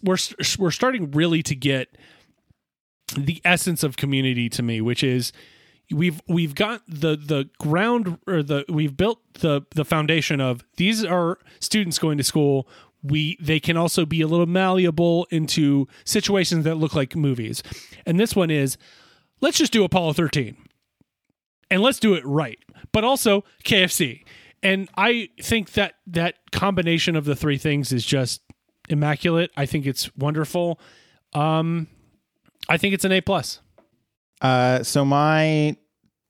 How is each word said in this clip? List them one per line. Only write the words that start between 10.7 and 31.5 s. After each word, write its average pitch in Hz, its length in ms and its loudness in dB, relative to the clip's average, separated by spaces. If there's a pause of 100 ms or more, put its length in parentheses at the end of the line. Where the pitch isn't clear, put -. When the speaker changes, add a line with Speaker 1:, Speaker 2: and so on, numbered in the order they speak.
Speaker 1:
these 220 260 0
are 175 360 0 (200)
students 190 400 -2
going 156 180 0
to 139 60 0
school. 139 440 2 (360)
We, 151 360 -2
they 156 200 0
can 165 180 0
also 170 280 2
be 160 160 0
a 156 60 2
little 170 200 2
malleable 175 840 2
into 143 580 2 (180)
situations 190 580 0
that 160 120 0
look 156 200 -2
like 139 200 -2
movies. 127 460 -2 (440)
And 170 140 2
this 226 160 0
one 180 140 2
is, 143 280 0 (640)
let's 311 180 0
just 311 140 2
do 220 100 4
Apollo 170 300 0
thirteen. 139 440 -4 (1120)
And 190 140 2
let's 254 160 2
do 208 160 4
it 135 100 -4
right. 139 320 -2 (340)
But 214 120 2
also 226 400 2 (200)
K - 200 4
F 180 80 0
C. 131 320 -4 (400)
And 190 340 0
I 226 320 0 (100)
think - 340 -2
that 196 200 0 (140)
that 170 440 -4
combination 170 640 0
of 151 100 -2
the 147 100 0
three 143 240 0
things 143 340 -2
is 120 100 0
just 135 380 -2 (480)
immaculate. 156 640 0
I 139 120 -2
think 143 180 -4
it's - 320 -4
wonderful. 156 600 -2 (540)
Um, 160 520 0 (840)